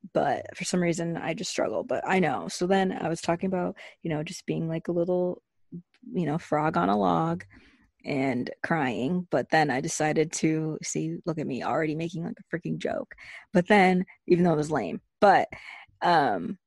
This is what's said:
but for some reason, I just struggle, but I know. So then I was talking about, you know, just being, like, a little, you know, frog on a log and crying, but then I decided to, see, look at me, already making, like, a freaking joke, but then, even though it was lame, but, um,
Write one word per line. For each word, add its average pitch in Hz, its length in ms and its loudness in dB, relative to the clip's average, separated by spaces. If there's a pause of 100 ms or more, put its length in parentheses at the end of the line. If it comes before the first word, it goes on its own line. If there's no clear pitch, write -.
(140)
but 139 320 0 (120)
for 180 80 -8
some 180 160 0
reason, 170 360 0
I 165 160 -6
just 175 180 -8
struggle, - 320 -2
but - 240 -2
I 185 120 2
know. 131 300 0
So - 180 -4
then 190 260 2
I - 160 -4
was 170 120 -4
talking 170 260 -2
about, 180 300 -2 (260)
you 170 80 -4
know, 151 120 -2
just - 220 -10
being, 160 240 -4
like, 160 200 -4
a 175 40 -2
little, 180 480 0 (720)
you 180 120 0
know, 147 120 -2
frog 156 400 0
on 180 120 4
a 208 80 4
log 170 480 2 (600)
and 135 440 -2 (140)
crying, 151 680 -2
but 127 200 0
then 156 200 4
I 127 100 0
decided 156 520 0
to, 156 500 0
see, 160 420 -4
look 165 140 -2
at 143 80 -4
me, 127 160 -6
already 156 320 -2
making, 165 300 -6
like, - 140 -8
a - 180 -8
freaking 160 220 -6
joke, - 360 -6 (380)
but 180 140 4
then, 185 380 6 (220)
even 175 160 6
though 175 100 4
it 147 40 2
was 151 140 -2
lame, 107 300 -4 (200)
but, 190 260 8 (540)
um, 143 640 2